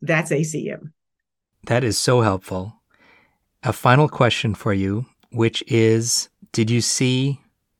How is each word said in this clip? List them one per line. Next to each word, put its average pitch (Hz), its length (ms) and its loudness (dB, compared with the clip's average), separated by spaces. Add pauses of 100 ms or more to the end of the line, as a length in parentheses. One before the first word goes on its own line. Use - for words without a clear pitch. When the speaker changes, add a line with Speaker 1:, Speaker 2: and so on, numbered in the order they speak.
Speaker 1:
that's 160 300 0
A 147 100 0
C 156 260 -6
M. - 240 -14 (720)
Speaker 2:
That 123 180 0
is 107 120 0
so 123 260 2
helpful. 95 520 -4 (880)
A 117 120 -2
final 135 340 4
question 113 460 0
for - 180 -4
you, 98 320 -2 (280)
which 113 340 0
is, 113 640 2 (220)
did 113 180 0
you 120 100 2
see 131 600 -2 (380)